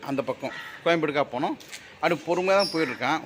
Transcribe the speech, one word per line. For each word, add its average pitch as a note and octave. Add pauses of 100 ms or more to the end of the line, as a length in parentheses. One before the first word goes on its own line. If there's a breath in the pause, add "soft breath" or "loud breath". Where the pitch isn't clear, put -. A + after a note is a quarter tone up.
அந்த C3+
பக்கம் B2+ (300)
கோயம்பேடுக்கா D#3 (100)
போனோம். D#3 (460 loud breath)
அப்படி E3 (120)
பொறுமையா F#3
தான் G3
போயிருக்கான். C#3+